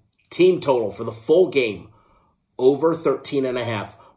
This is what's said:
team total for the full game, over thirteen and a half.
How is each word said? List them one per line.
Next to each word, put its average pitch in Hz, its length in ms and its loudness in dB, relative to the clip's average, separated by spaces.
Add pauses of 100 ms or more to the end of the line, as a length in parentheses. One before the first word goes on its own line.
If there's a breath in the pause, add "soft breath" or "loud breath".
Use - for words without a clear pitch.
(300)
team 180 320 4
total 120 300 0
for 117 120 -12
the 113 80 -6
full 165 380 2
game, 110 400 -4 (680 soft breath)
over 143 380 2
thirteen 139 500 -4
and 127 120 -4
a 120 80 -4
half. 104 320 -8 (200 soft breath)